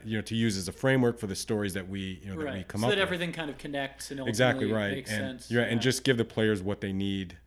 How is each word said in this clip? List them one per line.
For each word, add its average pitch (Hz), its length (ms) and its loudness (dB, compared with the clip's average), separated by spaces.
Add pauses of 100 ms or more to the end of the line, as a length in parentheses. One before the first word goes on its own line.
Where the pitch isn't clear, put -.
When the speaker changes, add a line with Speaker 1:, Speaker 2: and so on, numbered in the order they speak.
Speaker 1:
you 110 140 -2
know, 104 60 -2
to 110 120 -6
use 113 220 2
as 90 100 -4
a 92 40 -6
framework 123 480 4
for 107 80 -4
the 95 80 -4
stories 104 400 -2
that 92 120 -6
we, 95 360 -6
you 101 60 -12
know, 95 40 -8
that 120 60 -8
we 156 60 -6
Speaker 2:
Right. 123 220 -8
Speaker 1:
come 104 140 -4
Speaker 2:
So 123 60 2
Speaker 1:
up - 40 4
Speaker 2:
that 196 60 2
Speaker 1:
with. 196 60 4
Speaker 2:
everything 175 280 -2
kind 160 200 -6
of 127 80 -10
connects 143 500 -6
and 135 180 -6
Speaker 1:
Exactly 117 380 4
Speaker 2:
ultimately 107 220 2
Speaker 1:
right. 98 80 0
Speaker 2:
makes - 160 -6
Speaker 1:
And, 127 300 -4
Speaker 2:
sense. - 100 -8
Speaker 1:
yeah, 120 100 4
and 117 120 2
Speaker 2:
Yeah. 117 60 4
Speaker 1:
just 127 240 2
give 127 140 4
the 113 80 2
players 107 380 2
what 101 180 -4
they 98 100 -4
need, 95 560 -2